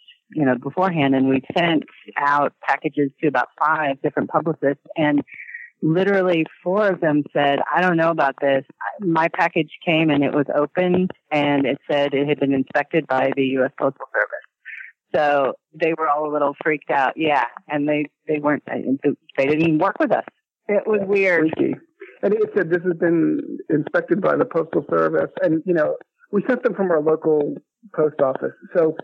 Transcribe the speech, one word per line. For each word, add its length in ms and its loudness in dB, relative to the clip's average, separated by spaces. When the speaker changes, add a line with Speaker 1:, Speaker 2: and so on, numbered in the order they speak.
Speaker 1:
you 120 0
know, 120 2
beforehand, 580 0
and 140 2
we 120 2
sent 260 0
out 440 0
packages 500 -2
to 60 0
about 220 0
five 420 -2
different 280 -4
publicists, 540 -2
and 260 2
literally 640 2
four 240 0
of 140 0
them 220 2
said, 260 2
"I 80 2
don't 160 2
know 120 2
about 320 0
this." 220 2
My 280 0
package 440 -2
came 240 2
and 140 2
it 100 0
was 120 0
open, 540 0
and 340 0
it 120 -2
said 240 0
it 140 0
had 120 0
been 140 2
inspected 540 -2
by 280 0
the 120 0
U 180 0
S 120 -4
Postal 360 -4
Service. 320 -4
So 400 2
they 240 -2
were 120 -2
all 200 0
a 20 -6
little 320 0
freaked 260 -2
out, 260 0
yeah, 300 0
and 200 -2
they, 180 0
they 120 -2
weren't, 260 -2
they 800 -4
didn't 160 2
even 160 2
work 220 0
with 120 2
us. 120 0
It 200 0
was 140 2
Speaker 2:
Yeah, 60 -4
Speaker 1:
weird. 500 2
Speaker 2:
freaky. 180 0
And 100 2
it 220 0
said, 140 0
"This 140 0
has 140 0
been 640 0
inspected 520 0
by 160 2
the 80 2
Postal 440 -2
Service," 420 0
and, 240 2
you 80 0
know, 240 0
we 160 2
sent 160 0
them 100 2
from 160 0
our 120 2
local 540 2
post 280 0
office. 320 -2
So 300 2